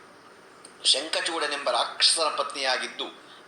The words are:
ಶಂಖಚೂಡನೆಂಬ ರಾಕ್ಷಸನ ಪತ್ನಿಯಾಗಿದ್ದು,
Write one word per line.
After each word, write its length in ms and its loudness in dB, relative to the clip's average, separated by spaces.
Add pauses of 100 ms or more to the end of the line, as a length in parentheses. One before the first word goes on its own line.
(840)
ಶಂಖಚೂಡನೆಂಬ 840 0
ರಾಕ್ಷಸನ 540 2
ಪತ್ನಿಯಾಗಿದ್ದು, 800 -2 (420)